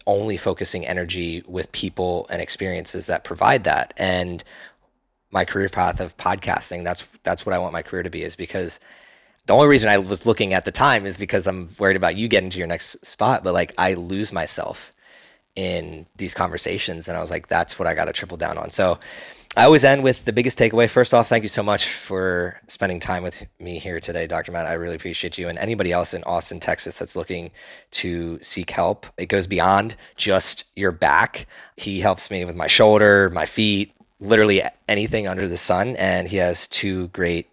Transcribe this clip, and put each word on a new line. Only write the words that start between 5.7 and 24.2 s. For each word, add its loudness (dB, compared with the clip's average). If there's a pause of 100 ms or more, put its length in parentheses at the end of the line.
of -10
podcasting, -4
that's, -6 (140)
that's -4
what -2
I 0
want -6
my -8
career -8
to -8
be, -10
is -10
because -8 (680)
the 6
only 10
reason 6
I 8
was 0
looking 2
at 0
the -4
time 2
is -8
because -2
I'm -4 (100)
worried 4
about 0
you -4
getting 2
to -10
your -6
next -10
spot. 0
But, 0
like, 0
I 0
lose -6
myself -8 (640)
in -8 (100)
these -8
conversations. -4
And -4
I -4
was -6
like, -8
"That's -2
what -2
I 0
gotta -2
triple -8
down -6
on." -10
So 0 (580)
I 8
always 10
end 8
with 2
the -2
biggest 0
takeaway. 4
First 4
off, 6
thank 2
you -6
so -2
much 0
for -4
spending -4
time -4
with -10 (120)
me -10
here -8
today, -6